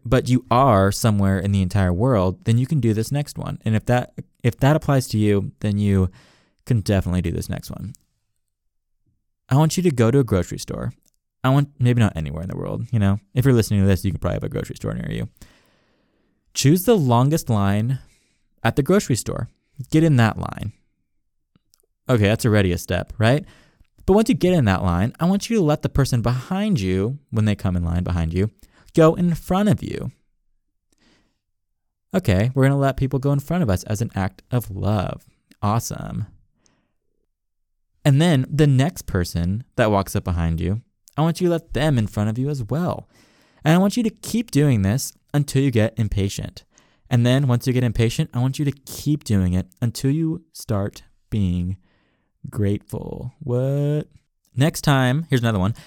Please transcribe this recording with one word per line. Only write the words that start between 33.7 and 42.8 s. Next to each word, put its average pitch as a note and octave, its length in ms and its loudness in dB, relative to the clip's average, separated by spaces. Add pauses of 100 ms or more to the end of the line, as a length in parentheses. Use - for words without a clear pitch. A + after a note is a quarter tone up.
as G#2+ 180 -4
an G#2 140 -4
act F#2+ 340 -4
of A2+ 220 -4
love. F#2+ 540 -4 (360)
Awesome. - 640 -4 (1800)
And C#3+ 160 4
then D3+ 280 2
the D3 180 2
next C3+ 400 0
person F2+ 580 -2 (100)
that A2 160 2
walks G2 240 0
up G2 80 -4
behind E2 380 -2
you, G2 220 -4 (320)
I D3 60 -2
want D#3+ 180 -2
you F3+ 80 0
to E3+ 40 2
let E3 220 -4
them C#3+ 260 0
in G#2 80 0
front G#2+ 240 -2
of A2+ 80 -6
you C3+ 100 -2
as C#3 140 -6
well. D3+ 440 -6 (560)